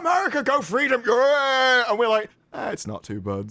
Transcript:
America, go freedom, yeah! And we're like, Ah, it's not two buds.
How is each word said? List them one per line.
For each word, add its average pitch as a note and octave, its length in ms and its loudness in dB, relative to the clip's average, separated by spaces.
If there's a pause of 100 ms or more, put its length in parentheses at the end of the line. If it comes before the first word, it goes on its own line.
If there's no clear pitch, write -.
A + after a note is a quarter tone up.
America, E4+ 420 0
go C4+ 200 2
freedom, B3+ 440 0
yeah! C4 800 2
And G#3 100 -2
we're A#3 100 2
like, A3 220 0 (220)
Ah, - 180 -8
it's - 160 -10
not G#2 160 -10
two G#2 180 -8
buds. G2+ 300 -6